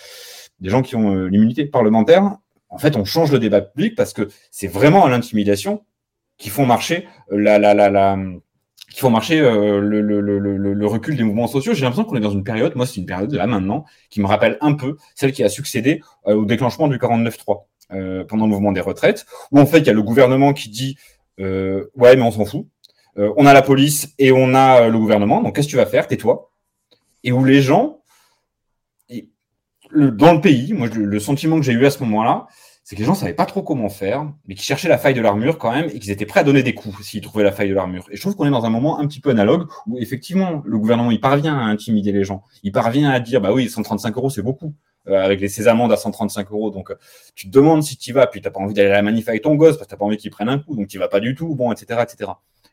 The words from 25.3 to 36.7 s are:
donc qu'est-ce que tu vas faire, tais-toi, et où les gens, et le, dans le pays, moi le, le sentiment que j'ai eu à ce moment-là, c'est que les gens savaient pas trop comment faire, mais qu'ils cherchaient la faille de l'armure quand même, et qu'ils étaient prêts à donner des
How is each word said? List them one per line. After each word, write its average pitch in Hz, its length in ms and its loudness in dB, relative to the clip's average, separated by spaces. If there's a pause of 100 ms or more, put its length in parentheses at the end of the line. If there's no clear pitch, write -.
donc 110 160 -4
qu'est-ce 147 120 -2
que - 20 -10
tu 135 80 -4
vas 110 80 4
faire, - 200 0
tais-toi, - 460 -4 (720)
et 123 80 -2
où 131 140 2
les 139 160 6
gens, 180 400 0 (1040)
et - 220 -16 (580)
le, 143 220 2
dans 143 240 6
le 156 80 0
pays, 151 320 2
moi 117 140 -4
le, 110 140 -4
le 104 160 -2
sentiment 143 380 -2
que 156 60 0
j'ai 127 100 -2
eu 120 140 2
à - 40 4
ce - 120 -8
moment-là, 117 440 -2 (380)
c'est - 100 -18
que 95 60 -8
les 107 60 -2
gens 101 80 2
savaient 98 180 -6
pas 180 140 -2
trop 196 160 -8
comment 120 260 -4
faire, 127 420 -6 (160)
mais 95 80 -16
qu'ils - 100 -16
cherchaient - 240 -4
la 143 100 4
faille 139 160 2
de 117 80 -2
l'armure 107 340 2
quand 113 160 -4
même, 156 140 -2
et 185 120 -10
qu'ils 101 120 -10
étaient 101 160 -6
prêts - 140 0
à 151 40 4
donner 139 180 4
des 117 120 -2